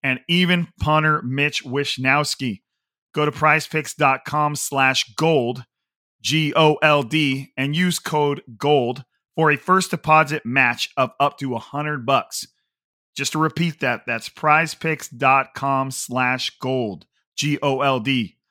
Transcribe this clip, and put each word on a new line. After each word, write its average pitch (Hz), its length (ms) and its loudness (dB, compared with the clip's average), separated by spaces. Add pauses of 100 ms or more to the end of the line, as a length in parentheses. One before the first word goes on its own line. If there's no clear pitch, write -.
and 131 240 -2
even 175 400 2 (140)
punter 156 400 2
Mitch 143 420 -2
Wishnowsky. 135 1000 -2 (520)
Go 151 120 0
to 147 60 0
prizepicks 156 640 0
dot 143 300 0
com 147 300 -2
slash 131 600 0
gold, 127 480 0 (580)
G 147 340 0
O 156 280 6
L 147 200 4
D, 139 520 -2
and 139 200 -4
use 180 240 0
code 147 440 -2 (140)
gold 135 480 0 (300)
for 160 140 4
a 147 60 4
first 185 360 0
deposit 156 540 2
match 120 520 0
of 127 140 0 (100)
up 143 160 0
to 131 180 -6
a 113 40 -6
hundred 143 460 -8
bucks. - 400 -2 (680)
Just 135 160 -6
to 156 80 0
repeat 160 400 -2
that, 123 260 -2
that's 113 220 -6
prizepicks 156 880 -2
dot 135 400 2
com 135 340 -2
slash 127 680 -4
gold, 127 460 -4 (320)
G 147 240 -2
O 135 180 0
L 135 220 0
D. 120 360 -2 (140)